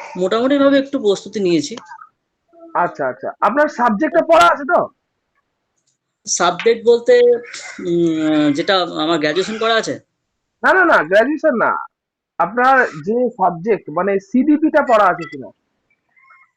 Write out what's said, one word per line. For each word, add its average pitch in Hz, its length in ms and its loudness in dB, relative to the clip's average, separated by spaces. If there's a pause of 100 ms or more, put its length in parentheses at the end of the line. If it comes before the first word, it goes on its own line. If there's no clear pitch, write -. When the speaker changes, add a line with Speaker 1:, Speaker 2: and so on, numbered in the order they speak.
(160)
Speaker 1:
মোটামুটিভাবে 262 600 0
একটু 269 200 -4
প্রস্তুতি 208 420 -4
নিয়েছি। 175 360 -2 (1000)
Speaker 2:
আচ্ছা, 233 340 -4
আচ্ছা। - 320 -10
আপনার 294 280 0
সাবজেক্টটা 269 560 0
পড়া 330 220 4
আছে 294 180 0 (120)
তো? 202 120 0 (1400)
Speaker 1:
সাবজেক্ট 208 600 0
বলতে, 240 340 4 (680)
উম, 156 680 2
যেটা 180 300 0
আমার 165 360 -4
গ্র্যাজুয়েশন 180 400 -4
করা 226 160 -2
আছে? 190 260 -4 (600)
Speaker 2:
না, 262 120 2
না, 370 100 4
না, 247 180 2
গ্র্যাজুয়েশন 240 540 2
না। 123 300 -2 (520)
আপনার 247 480 2
যে 202 440 -2
সাবজেক্ট, 180 600 -2
মানে, 190 300 -2
সিডিপিটা 302 640 0
পড়া 226 220 4
আছে 170 260 0
কিনা? 131 180 -14 (1080)